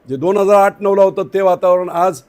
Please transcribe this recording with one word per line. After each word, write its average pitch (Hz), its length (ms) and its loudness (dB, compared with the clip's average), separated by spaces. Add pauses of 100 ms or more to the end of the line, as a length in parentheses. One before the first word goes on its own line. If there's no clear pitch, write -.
जे 131 80 -8
दोन 175 200 -2
हजार 202 180 2
आठ 196 280 2
नऊला 196 200 2
होतं 190 200 0 (120)
ते 190 60 -2
वातावरण 180 480 0
आज 170 400 -2